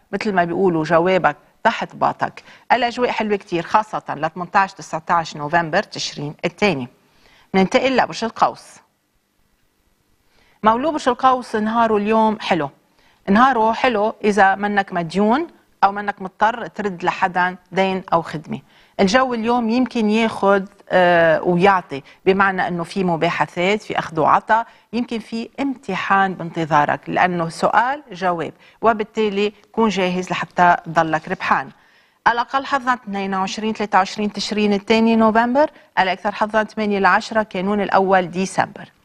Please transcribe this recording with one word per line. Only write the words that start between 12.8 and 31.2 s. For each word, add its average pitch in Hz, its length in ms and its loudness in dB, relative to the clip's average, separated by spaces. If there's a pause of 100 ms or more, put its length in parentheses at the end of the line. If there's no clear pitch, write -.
نهاره 226 440 4
حلو 226 420 0 (100)
إذا 196 300 4
منك 202 380 -2
مديون 196 540 0 (380)
أو 196 80 4
منك 202 300 -6
مضطر 214 440 -2
ترد 185 380 -8
لحدا 180 520 0 (160)
دين 190 300 0 (100)
أو 170 100 2
خدمة. 147 380 -10 (400)
الجو 247 340 2
اليوم 233 360 -2
يمكن 240 400 0
ياخد، 202 580 2 (220)
آه، 170 520 4
ويعطي، 175 600 2 (240)
بمعنى 190 420 0
إنه 170 160 -4
في 190 200 -4
مباحثات، 175 800 -2
في - 160 -6
أخذ 160 220 -4
وعطا، 202 440 2 (280)
يمكن 240 260 -6
في 226 300 -10 (120)
امتحان 196 760 -2
بانتظارك، 160 720 -2
لأنه 170 400 0
سؤال 262 540 0 (100)
جواب، 175 400 -4 (300)
وبالتالي 208 680 0 (200)
كون 226 160 2
جاهز 180 420 -2
لحتى 175 460 2 (100)
تضلك 160 420 0